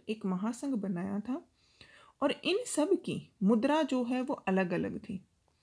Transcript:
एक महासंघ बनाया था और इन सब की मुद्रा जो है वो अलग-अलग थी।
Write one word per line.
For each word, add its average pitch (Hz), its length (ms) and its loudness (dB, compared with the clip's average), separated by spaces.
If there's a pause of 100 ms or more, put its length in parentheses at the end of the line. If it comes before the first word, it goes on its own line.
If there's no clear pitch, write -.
एक 220 180 -6
महासंघ 220 480 -2
बनाया 196 460 -2
था 254 280 -6 (720)
और 285 100 2
इन 359 340 0
सब 311 280 0
की - 480 -4
मुद्रा 247 400 4
जो 262 220 0
है 254 180 0
वो 269 120 -2
अलग-अलग 185 640 0
थी। - 260 -10 (380)